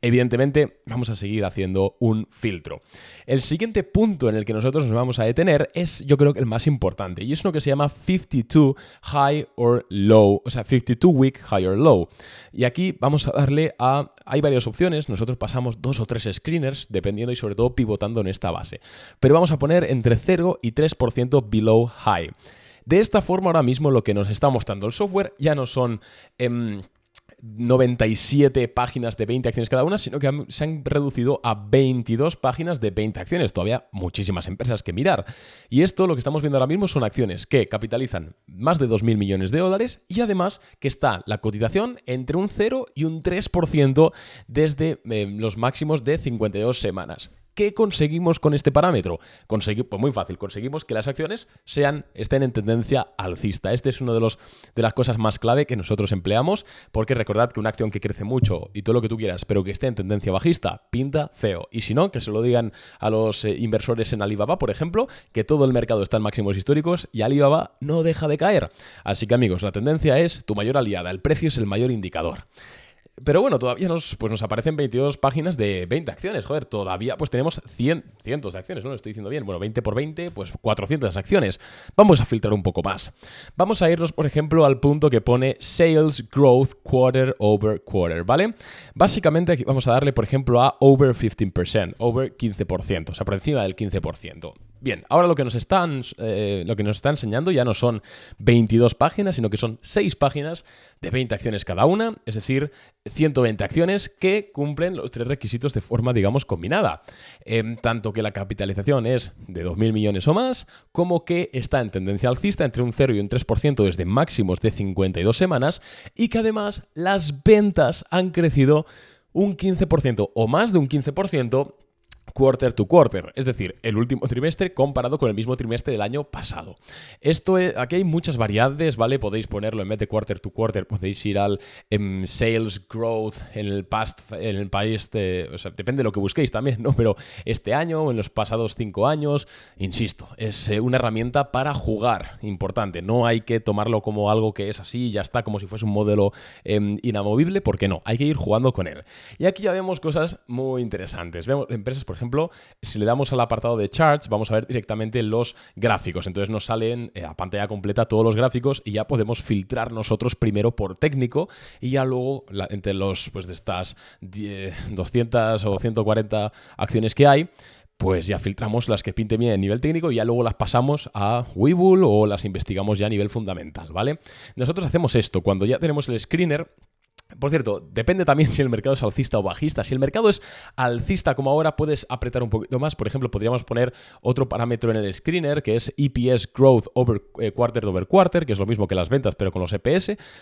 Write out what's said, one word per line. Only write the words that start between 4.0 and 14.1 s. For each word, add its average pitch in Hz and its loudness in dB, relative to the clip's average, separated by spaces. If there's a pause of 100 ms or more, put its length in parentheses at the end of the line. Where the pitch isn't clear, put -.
en 107 0
el 107 -2
que 110 -4
nosotros 131 0
nos 110 0
vamos 123 -2
a 113 2
detener 147 2
es, 170 -4
yo 139 6
creo 143 6
que 143 -6
el 127 2
más 117 0
importante, 98 -2
y 131 -2
es 160 -6
uno 196 0
que 156 -2
se 143 -2
llama 143 2
fifty-two 147 2 (240)
High 143 0
or 120 2
Low, 101 8
o 120 -6
sea, 120 -6
fifty-two 127 4
Week 135 4
High 95 -2
or 95 0
Low. 117 6 (420)
Y 120 0
aquí 170 -2
vamos 143 2
a - -2
darle 143 2
a, 135 0 (140)